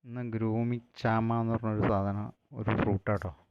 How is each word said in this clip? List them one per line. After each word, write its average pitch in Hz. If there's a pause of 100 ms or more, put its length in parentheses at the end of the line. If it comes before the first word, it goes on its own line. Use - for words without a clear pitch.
ഇന്ന് 123 (100)
ഗ്രൂമി 113 (200)
ചാമ 113
എന്ന് 113
പറഞ്ഞൊരു 110
സാധനം, 101 (260)
ഒരു 107
ഫ്രൂട്ടാട്ടോ. 104 (180)